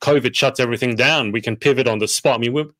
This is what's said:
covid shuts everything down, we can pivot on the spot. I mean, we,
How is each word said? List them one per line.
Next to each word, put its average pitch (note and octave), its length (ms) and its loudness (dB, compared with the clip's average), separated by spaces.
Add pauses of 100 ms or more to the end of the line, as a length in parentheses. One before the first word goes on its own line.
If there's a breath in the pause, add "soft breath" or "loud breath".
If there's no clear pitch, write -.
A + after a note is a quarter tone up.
covid C3 360 2
shuts C3 240 0
everything A#2+ 340 -2
down, B2+ 380 0
we A2+ 80 -2
can A2 160 -4
pivot C3 320 2
on G#2+ 100 0
the G#2+ 80 -2
spot. B2+ 300 0
I - 20 -4
mean, A#2+ 140 -2
we, D3+ 140 -4 (140)